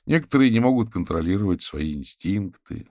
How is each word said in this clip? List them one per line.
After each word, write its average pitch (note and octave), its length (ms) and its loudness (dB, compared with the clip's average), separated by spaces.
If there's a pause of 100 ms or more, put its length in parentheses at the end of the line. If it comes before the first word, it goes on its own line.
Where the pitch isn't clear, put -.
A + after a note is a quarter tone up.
«Некоторые C#3+ 460 2
не A2+ 80 4
могут A#2+ 320 2
контролировать F2 680 -2
свои D2+ 340 -6
инстинкты, - 960 -8